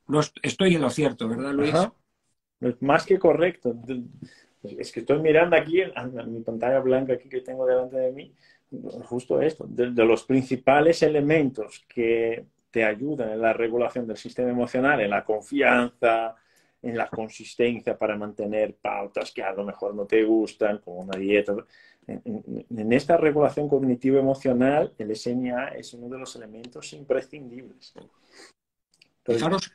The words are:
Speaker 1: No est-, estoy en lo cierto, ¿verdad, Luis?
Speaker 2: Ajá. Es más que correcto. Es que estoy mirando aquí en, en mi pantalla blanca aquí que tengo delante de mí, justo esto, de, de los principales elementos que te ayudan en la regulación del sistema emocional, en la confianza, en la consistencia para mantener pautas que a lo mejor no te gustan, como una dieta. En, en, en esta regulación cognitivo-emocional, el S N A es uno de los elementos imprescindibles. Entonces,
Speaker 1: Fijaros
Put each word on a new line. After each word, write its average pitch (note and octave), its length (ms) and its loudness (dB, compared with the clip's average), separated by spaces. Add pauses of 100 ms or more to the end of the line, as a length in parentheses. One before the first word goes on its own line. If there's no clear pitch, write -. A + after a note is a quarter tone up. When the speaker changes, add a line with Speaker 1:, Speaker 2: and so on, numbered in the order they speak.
Speaker 1:
No D3+ 120 2
est-, - 220 -2
estoy F3+ 340 2
en D#3 60 2
lo B2+ 80 2
cierto, A#2 400 -2
¿verdad, C3 240 -4
Luis? D3 200 0
Speaker 2:
Ajá. F#3+ 200 2 (640)
Es B2 220 -4
más C#3+ 240 4
que F#3+ 120 4
correcto. D#3+ 560 2 (920)
Es - 280 -12
que A2+ 100 -8
estoy C#3 180 2
mirando D#3+ 380 4
aquí D#3+ 240 2
en, F3 160 -2
en A#2+ 360 -10
mi A#2 80 -10
pantalla A#2+ 380 0
blanca C3 340 2
aquí B2+ 160 -8
que B2+ 120 -6
tengo C3 240 -6
delante B2+ 320 0
de B2+ 160 0
mí, C#3+ 200 -18 (720)
justo B2+ 380 -2
esto, D#3 260 -2
de, A#2+ 240 -2
de A#2 140 4
los A2+ 180 4
principales C3+ 800 2
elementos C#3+ 840 0
que A#2 580 0 (260)
te A2+ 120 0
ayudan A2+ 480 -2
en A2 100 -4
la A2+ 120 4
regulación A#2 540 -2
del G#2+ 100 -8
sistema B2 320 -4
emocional, B2+ 520 2
en G2+ 80 0
la G2+ 140 0
confianza, A#2+ 1120 2 (460)
en A#2 160 -6
la G#2+ 120 -2
consistencia A2+ 880 -4
para G#2+ 200 -2
mantener G#2 580 -4
pautas G2+ 560 -6
que A#2+ 120 -10
a G2 100 -4
lo G2+ 120 -6
mejor G2+ 300 -8
no G2+ 100 -6
te A2 180 4
gustan, G#2+ 560 0
como F2+ 220 -14
una F#2+ 160 -8
dieta. G2+ 360 2 (540)
En, - 180 -10
en, - 400 -10 (120)
en A2 160 0
esta D3 220 4
regulación D3 540 2
cognitivo-emocional, C3+ 1300 2
el G#2+ 140 -6
S A2 180 -6
N B2 220 -4
A B2+ 180 -4
es - 240 -14
uno A#2+ 140 -16
de C3 120 -12
los C3 160 -14
elementos A#2 580 -18
imprescindibles. C3 1040 -8
Entonces, - 1500 -10
Speaker 1:
Fijaros F3+ 320 -2